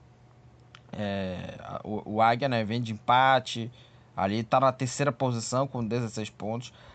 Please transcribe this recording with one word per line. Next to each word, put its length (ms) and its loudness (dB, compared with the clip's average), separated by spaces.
É, 680 -6
o, 320 -6
o 40 4
Águia, 300 4
né, 140 2
vem 180 -2
de 100 -6
empate, 800 2
ali 280 0
tá 180 2
na 120 4
terceira 400 -2
posição 540 -2
com 200 -6
dezesseis 420 -4
pontos. 460 -8